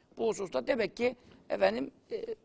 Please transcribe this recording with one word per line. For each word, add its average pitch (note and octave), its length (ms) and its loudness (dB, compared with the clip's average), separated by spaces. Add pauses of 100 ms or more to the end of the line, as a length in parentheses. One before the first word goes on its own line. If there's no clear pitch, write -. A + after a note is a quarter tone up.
(180)
bu A3+ 100 0
hususta. G3+ 400 -2
Demek A3+ 300 0
ki B3 180 0 (340)
efendim, G#3 420 2 (200)
e, A3+ 140 -6 (200)